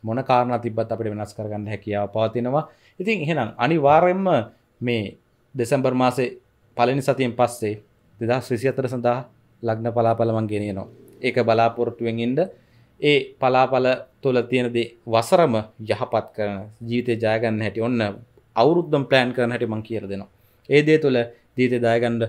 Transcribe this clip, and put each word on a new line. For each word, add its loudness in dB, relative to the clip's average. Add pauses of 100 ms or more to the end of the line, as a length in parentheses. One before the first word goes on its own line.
මොන -4
කාරණා 2
තිබ්බත් -4
අපිට -4
වෙනස් -8
කරගන්න -8
හැකියාව -4
පවතිනවා. -2 (300)
ඉතින් -2
එහෙනම් -2
අනිවාර්යයෙන්ම 4 (540)
මේ -2 (380)
දෙසැම්බර් 0
මාසේ 0 (400)
පළවෙනි 2
සතියෙන් 0
පස්සේ -2 (440)
දෙදහස් -2
විසිහතර -2
සඳහා -2 (440)
ලග්න -4
පලාපල 2
මං -2
ගෙනියනවා. -6 (300)
ඒක -2
බලාපොරොත්තුවෙන් 0
ඉන්න. -2 (640)
ඒ 4 (180)
පලාපල 2 (320)
තුළ 0
තියෙන -2
දේ 0 (160)
වසරම 2 (260)
යහපත් -4
කරන, -6 (220)
ජීවිතේ -2
ජය 0
ගන්න -2
හැටි, -4
ඔන්න 0 (540)
අවුරුද්දම 2
ප්ලෑන් 2
කරන 0
හැටි -4
මං -6
කියලා -8
දෙනවා. -10 (400)
ඒ 6
දේ 6
තුළ 2 (320)
ජීවිතේ 2
ජය 4
ගන්න 0